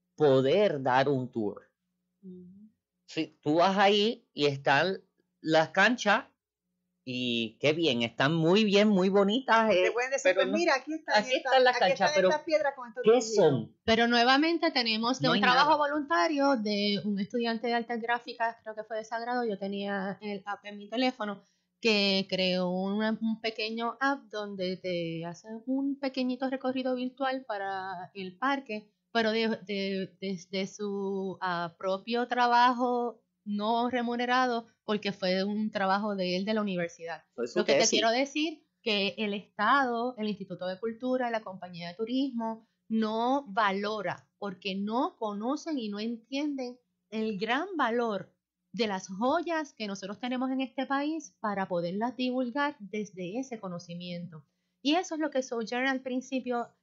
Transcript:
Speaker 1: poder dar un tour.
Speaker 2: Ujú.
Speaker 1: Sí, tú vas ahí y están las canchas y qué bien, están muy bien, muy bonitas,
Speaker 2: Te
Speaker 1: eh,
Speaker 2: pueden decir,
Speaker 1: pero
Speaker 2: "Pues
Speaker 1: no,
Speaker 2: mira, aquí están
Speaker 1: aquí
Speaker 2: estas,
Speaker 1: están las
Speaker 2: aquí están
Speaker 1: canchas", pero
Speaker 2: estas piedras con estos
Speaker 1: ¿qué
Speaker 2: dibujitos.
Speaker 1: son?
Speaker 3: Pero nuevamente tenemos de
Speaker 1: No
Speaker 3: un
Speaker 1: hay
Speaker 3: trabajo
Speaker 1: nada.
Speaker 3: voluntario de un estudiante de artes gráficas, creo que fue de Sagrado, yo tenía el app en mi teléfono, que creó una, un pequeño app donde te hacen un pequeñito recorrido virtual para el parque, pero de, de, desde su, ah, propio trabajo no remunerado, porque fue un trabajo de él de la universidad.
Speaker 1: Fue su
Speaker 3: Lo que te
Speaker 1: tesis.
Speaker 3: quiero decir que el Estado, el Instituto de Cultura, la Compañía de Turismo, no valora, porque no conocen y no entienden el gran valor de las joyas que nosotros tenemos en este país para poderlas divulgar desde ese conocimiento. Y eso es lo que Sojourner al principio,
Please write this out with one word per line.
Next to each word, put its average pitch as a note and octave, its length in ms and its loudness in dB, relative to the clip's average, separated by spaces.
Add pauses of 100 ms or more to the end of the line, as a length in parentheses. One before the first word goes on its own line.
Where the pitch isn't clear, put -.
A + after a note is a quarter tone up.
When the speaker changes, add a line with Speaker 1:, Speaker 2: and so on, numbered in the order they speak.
(160)
Speaker 1:
poder D3 640 4
dar C3 280 2
un B2+ 220 0
tour. G#2 380 -6 (540)
Speaker 2:
Ujú. F#3 460 -20 (380)
Speaker 1:
Sí, - 340 -6
tú D3 140 0
vas F#3 220 4
ahí G#3 560 2
y C#3+ 120 0
están C#3+ 580 2 (380)
las D#3+ 280 4
canchas G#3+ 560 2 (840)
y A#2+ 480 -2
qué D3 140 2
bien, D3 300 0
están C3+ 320 0
muy E3+ 300 4
bien, G3+ 220 4
muy G3 220 4
bonitas, A3 600 4
Speaker 2:
Te F#3 180 4
Speaker 1:
eh, - 40 0
Speaker 2:
pueden B3+ 200 -2
decir, - 240 2
Speaker 1:
pero F#4+ 60 2
Speaker 2:
"Pues - 100 2
Speaker 1:
no, D#4 60 0
Speaker 2:
mira, E4 180 2
aquí C#4 180 -4
están D#4+ 300 -2
Speaker 1:
aquí B3+ 100 -4
Speaker 2:
estas, C4 200 0
Speaker 1:
están C4 100 8
las B3 120 6
Speaker 2:
aquí A#3+ 160 4
están C4 60 0
Speaker 1:
canchas", G3 180 2
pero F#3 140 6
Speaker 2:
estas D4+ 140 0
piedras D4 320 0
con B3 120 -12
estos A#3+ 160 -10
Speaker 1:
¿qué G#3+ 80 6
Speaker 2:
dibujitos. A3+ 240 4
Speaker 1:
son? D3 480 4
Speaker 3:
Pero A3+ 240 4
nuevamente C#4 640 4
tenemos A#3 480 0
de - 60 0
Speaker 1:
No B3+ 60 4
Speaker 3:
un B3 40 4
Speaker 1:
hay G#3 60 2
Speaker 3:
trabajo B3+ 300 6
Speaker 1:
nada. D4+ 60 4
Speaker 3:
voluntario D4 800 2
de G#3 460 0
un G3+ 160 -2
estudiante A3+ 480 -2
de A#3 60 0
artes A#3 280 -2
gráficas, A#3 600 -4
creo A3 120 -12
que G#3+ 80 -8
fue A3 140 -8
de G#3+ 80 -6
Sagrado, A#3+ 380 -4
yo G#3+ 140 -2
tenía G3 640 -4
el G3+ 240 -8
app G3+ 200 -8
en G#3 120 -12
mi G3+ 120 -16
teléfono, A3 520 -2 (400)
que G3+ 480 4
creó F#3 400 0
una, G3+ 520 0
un A3 200 -2
pequeño A3+ 600 -4
app C#4 280 0
donde G3 480 -4
te E3+ 480 -4
hacen A3 400 -12
un C4+ 320 -2
pequeñito C4 520 -2
recorrido B3+ 440 -2
virtual C4 540 -4
para F#3+ 640 -6
el F#3 240 -10
parque, B3+ 540 -4 (200)
pero A3+ 200 2
de, A3+ 160 2 (180)
de, G3 560 -4
desde F#3+ 460 -6
su, G3 760 -6
ah, E3+ 380 -4
propio G3+ 480 -2
trabajo A#3+ 960 2 (220)
no A3 440 0
remunerado, A#3+ 800 0 (160)
porque G#3 280 -2
fue F#3+ 320 0
un G#3+ 280 -2
trabajo G3+ 440 0
de F3+ 200 -2
él F#3+ 100 -2
de A3 80 0
la A3 80 0
universidad. E3+ 600 -4 (100)
Speaker 1:
Fue A#2 140 -4
su - 120 -2
Speaker 3:
Lo - 60 2
que C#3+ 80 4
te C#3 60 6
Speaker 1:
tesis. - 120 4
Speaker 3:
quiero A3+ 200 2
decir D4+ 520 -2 (200)
que G3+ 340 -2
el G#3 160 -2
Estado, A#3+ 840 0
el G#3+ 100 -2
Instituto F3+ 400 -6
de F#3 120 -6
Cultura, A#3+ 520 -2
la A3 100 -2
Compañía F3+ 460 -12
de F3 80 -12
Turismo, A#3 720 -4 (220)
no A3+ 580 0
valora, G3+ 880 -2
porque G3 380 -8
no A3+ 420 -2
conocen B3 640 -4
y A3 100 -6
no G3+ 100 -6
entienden B3 800 -6 (320)
el A3 300 -4
gran B3 280 -2 (100)
valor A#3 540 -2 (400)
de A3+ 140 -2
las F#3+ 220 -4
joyas D4+ 640 -2
que G#3+ 140 -8
nosotros G3 320 -8
tenemos B3+ 320 -2
en C4 100 -2
este C4 240 -4
país D4 540 -4
para G3 280 -2
poderlas F#3+ 480 -2
divulgar B3+ 640 -2
desde G3 600 -8
ese B3+ 200 -8
conocimiento. F3 840 -10 (380)
Y C#4+ 120 2
eso F4 200 -2
es D4+ 60 -4
lo D4+ 100 -2
que C4 100 -2
Sojourner B3 460 -4
al C4 140 -2
principio, B3 640 -4 (160)